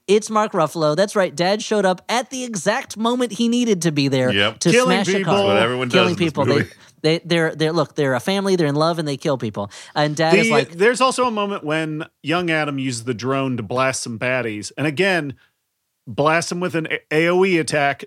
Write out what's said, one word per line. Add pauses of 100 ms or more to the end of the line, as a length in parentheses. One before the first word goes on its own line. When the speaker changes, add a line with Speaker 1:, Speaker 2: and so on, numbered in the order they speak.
Speaker 1:
It's
Mark
Ruffalo.
That's
right.
Dad
showed
up
at
the
exact
moment
he
needed
to
be
there
Speaker 2:
Yep.
Speaker 1:
to
Speaker 3:
Killing
Speaker 1:
smash
a
Speaker 3:
people. (100)
Speaker 1:
car.
Speaker 2:
That's
what
everyone
Speaker 1:
Killing
Speaker 2:
does
in
this
Speaker 1:
people.
Speaker 2:
movie. (340)
Speaker 1:
They,
they,
they're,
they're,
look,
they're
a
family.
They're
in
love,
and
they
kill
people. (240)
And
Dad
Speaker 3:
The,
Speaker 1:
is
like,
Speaker 3:
there's
also
a
moment
when (180)
young
Adam
uses
the
drone
to
blast
some
baddies.
And
again, (680)
blast
him
with
an (240)
A-,
A
O
E
attack